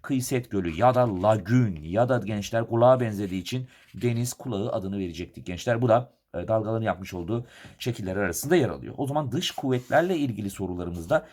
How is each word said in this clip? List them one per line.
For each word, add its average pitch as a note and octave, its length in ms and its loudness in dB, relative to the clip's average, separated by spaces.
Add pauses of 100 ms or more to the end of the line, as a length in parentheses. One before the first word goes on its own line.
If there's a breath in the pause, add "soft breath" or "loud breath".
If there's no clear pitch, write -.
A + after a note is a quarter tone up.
kıyset C3+ 480 -2
gölü F2 260 -2
ya A#2 180 6
da A2 280 2
lagün G#2+ 600 4
ya G2+ 260 2
da B2+ 100 2
gençler G#2 480 -4
kulağa A#2+ 340 6
benzediği G2+ 400 -2
için B2+ 280 -6 (260 soft breath)
deniz A#2+ 380 0
kulağı A2+ 400 -4
adını F#2+ 260 -4
verecektik F2 480 -8
gençler. A#2 360 -2
Bu B2 60 2
da, A#2+ 240 4 (220)
e, F2 140 -6
dalgaların A2 340 0
yapmış F#2+ 320 -4
olduğu G2+ 320 -4 (320 loud breath)
şekiller G2 380 -4
arasında G2+ 400 0
yer B2 120 4
alıyor. C2+ 280 -10
O C3+ 100 -4
zaman C#3 260 -2
dış F3 180 -2
kuvvetlerle C#3 640 0
ilgili G#2+ 340 -2
sorularımız F2 600 -6
da D3+ 220 2